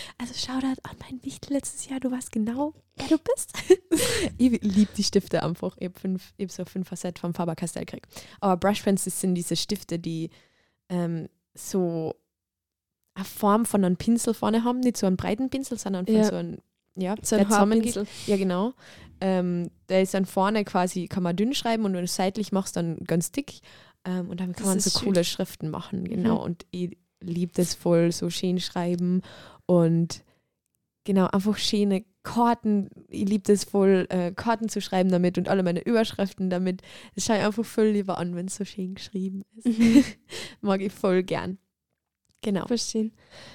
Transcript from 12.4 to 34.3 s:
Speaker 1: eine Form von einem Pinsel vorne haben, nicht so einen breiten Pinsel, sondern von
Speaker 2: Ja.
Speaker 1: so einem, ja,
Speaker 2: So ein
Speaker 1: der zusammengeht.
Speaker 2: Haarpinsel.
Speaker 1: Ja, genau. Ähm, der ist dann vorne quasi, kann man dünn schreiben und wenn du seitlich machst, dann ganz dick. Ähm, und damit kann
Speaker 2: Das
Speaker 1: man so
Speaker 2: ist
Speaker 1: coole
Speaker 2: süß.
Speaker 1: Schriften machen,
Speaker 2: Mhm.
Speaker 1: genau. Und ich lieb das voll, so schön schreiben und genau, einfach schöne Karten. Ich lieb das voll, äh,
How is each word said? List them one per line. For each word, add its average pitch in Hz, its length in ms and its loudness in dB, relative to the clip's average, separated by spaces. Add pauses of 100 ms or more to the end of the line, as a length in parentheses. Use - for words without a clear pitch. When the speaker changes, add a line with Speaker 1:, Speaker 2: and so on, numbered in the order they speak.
Speaker 1:
eine 190 100 -8
Form 214 420 2
von 202 180 2
einem 180 120 2
Pinsel 233 380 0
vorne 220 300 0
haben, 247 160 0
nicht 247 160 2
so 202 100 0
einen 185 100 2
breiten 208 340 -2
Pinsel, 269 280 -6
sondern 190 280 -6
von 220 80 2
Speaker 2:
Ja. 214 100 6
Speaker 1:
so 190 120 2
einem, 170 220 -8 (380)
ja, 185 260 -2
Speaker 2:
So - 140 2
ein 202 60 6
Speaker 1:
der 202 60 2
zusammengeht. 220 480 4
Speaker 2:
Haarpinsel. 208 100 -4 (200)
Speaker 1:
Ja, 208 100 2
genau. 190 360 0 (480)
Ähm, 180 500 0 (180)
der 190 140 4
ist 190 120 0
dann 190 120 0
vorne 208 380 0
quasi, 180 420 -2
kann 185 160 -4
man 175 140 0
dünn 226 180 0
schreiben 226 300 0
und 196 100 0
wenn 175 80 -2
du 180 60 -2
seitlich 196 440 -2
machst, 190 240 -2
dann 170 280 -2
ganz 170 280 0
dick. - 280 -8 (440)
Ähm, 180 260 -4
und 180 100 -8
damit 180 160 -6
kann 208 100 -4
Speaker 2:
Das 190 80 4
Speaker 1:
man 190 60 0
so 196 80 0
Speaker 2:
ist - 160 -2
Speaker 1:
coole 180 200 2
Speaker 2:
süß. - 40 -4
Speaker 1:
Schriften - 420 -6
machen, - 300 -8
Speaker 2:
Mhm. 180 80 -6
Speaker 1:
genau. - 360 0
Und - 260 -8
ich 180 260 -6 (240)
lieb 175 340 -4
das 175 200 0
voll, 170 380 4
so 175 180 -6
schön 180 300 -2
schreiben 180 600 -2 (440)
und 170 560 2 (840)
genau, 190 240 4
einfach 202 280 0
schöne 202 480 2 (180)
Karten. 226 680 2 (200)
Ich - 200 -2
lieb 202 160 0
das 202 200 4
voll, 190 460 4
äh, 180 220 0